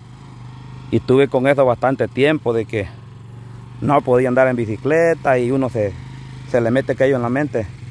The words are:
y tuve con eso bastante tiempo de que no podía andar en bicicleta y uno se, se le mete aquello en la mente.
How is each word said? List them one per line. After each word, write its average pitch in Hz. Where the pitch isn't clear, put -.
y 113
tuve 131
con 127
eso 139
bastante 123
tiempo 127
de 113
que 110
no 139
podía 127
andar 131
en 127
bicicleta 131
y 123
uno 135
se, 107
se 123
le 113
mete 131
aquello 135
en 123
la 120
mente. 127